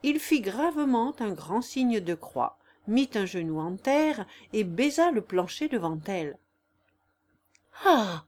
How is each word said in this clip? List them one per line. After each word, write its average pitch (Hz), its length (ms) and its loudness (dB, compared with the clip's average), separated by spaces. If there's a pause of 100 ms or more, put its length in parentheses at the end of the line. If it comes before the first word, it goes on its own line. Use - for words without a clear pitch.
il 294 160 2
fit 294 220 2
gravement 262 800 0
un 214 100 -2
grand 165 300 -4
signe 240 400 0
de 170 140 -2
croix, - 440 -4 (300)
mit 254 260 2
un 202 100 0
genou 165 360 -4
en 175 160 -6
terre 285 480 2 (260)
et 214 140 0
baisa 277 460 2
le 226 100 0
plancher 180 480 -2
devant 165 380 -4
elle. « 165 300 -6 (1500)
Ah ! » 208 420 4